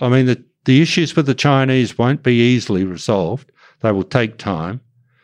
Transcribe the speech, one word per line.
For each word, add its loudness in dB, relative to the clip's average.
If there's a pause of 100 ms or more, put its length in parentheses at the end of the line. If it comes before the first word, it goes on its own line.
I -2
mean, 2
the, -2 (220)
the 4
issues -2
with 0
the 0
Chinese 0
won't 0
be 2
easily 2
resolved. -4 (300)
They 0
will -2
take -4
time. -8 (440)